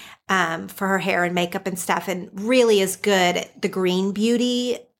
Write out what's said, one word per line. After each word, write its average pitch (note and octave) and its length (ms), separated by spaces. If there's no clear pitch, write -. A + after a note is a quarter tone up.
um, F3+ 400
for - 180
her F#3+ 120
hair F3+ 260
and F3 100
makeup F3 320
and F#3 100
stuff, - 300
and G3 280
really A3 460
is F#3+ 140
good F3+ 420
at - 260
the G3+ 60
green F#3 440
beauty A#3+ 680